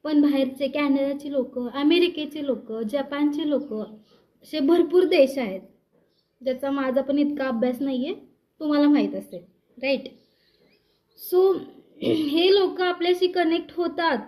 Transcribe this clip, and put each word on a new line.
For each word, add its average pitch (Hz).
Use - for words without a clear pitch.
पण 294
बाहेरचे, 277
कॅनडाची 277
लोक, 254
अमेरिकेचे 302
लोक, 233
जपानचे 285
लोक, 277
असे -
भरपूर 339
देश 294
आहेत, 190
ज्याचा 262
माझा 269
पण 285
इतका 294
अभ्यास 247
नाहीये, 277
तुम्हाला 294
माहीत 208
असेल, 190
राईट? 269
So, 370
हे 330
लोक 370
आपल्याशी 359
कनेक्ट 339
होतात, 330